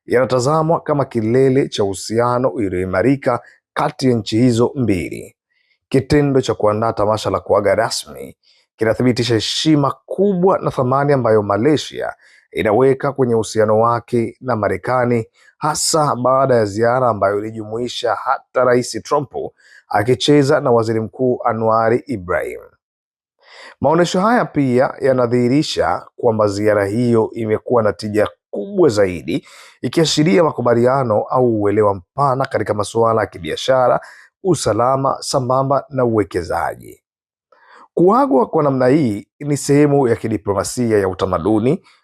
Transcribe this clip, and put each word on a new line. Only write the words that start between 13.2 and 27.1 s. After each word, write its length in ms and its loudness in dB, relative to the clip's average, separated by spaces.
uhusiano 460 0
wake 600 -2
na 160 -4
Marekani, 680 -2
hasa 580 -2
baada 380 2
ya 100 4
ziara 440 0
ambayo 300 0
ilijumuisha 760 -6
hata 500 -2
Rais 380 0
Trump 300 -4
akicheza 720 2
na 100 0
Waziri 300 2
Mkuu 440 -2
Anwar 600 0
Ibrahim. 540 -6
Maonesho 400 2
haya 240 2
pia 560 0
yanadhihirisha 1080 0
kwamba 320 2
ziara 380 0
hiyo 460 0